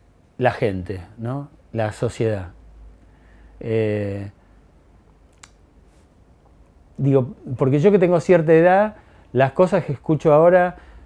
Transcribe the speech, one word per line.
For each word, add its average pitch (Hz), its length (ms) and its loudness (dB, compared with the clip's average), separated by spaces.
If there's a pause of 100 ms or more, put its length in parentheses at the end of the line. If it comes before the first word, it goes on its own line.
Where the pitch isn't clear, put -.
(380)
la 123 120 2
gente, 95 500 -6 (180)
¿no? 135 320 -10 (220)
La 107 200 -4
sociedad. 107 560 -6 (1120)
Eh, 104 720 -4 (2750)
digo, 135 380 0 (200)
porque 139 220 0
yo 196 140 4
que 196 80 2
tengo 175 180 2
cierta 165 340 2
edad, 185 440 4 (360)
las 131 200 2
cosas 185 320 0
que 151 80 -8
escucho 151 400 -2
ahora 175 460 4 (280)